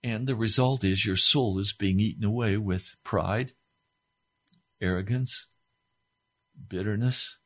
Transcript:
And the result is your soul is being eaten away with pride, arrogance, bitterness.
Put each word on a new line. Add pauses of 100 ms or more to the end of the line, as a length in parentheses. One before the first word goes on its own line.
And
the
result
is
your
soul
is
being
eaten
away
with
pride, (1300)
arrogance, (1200)
bitterness.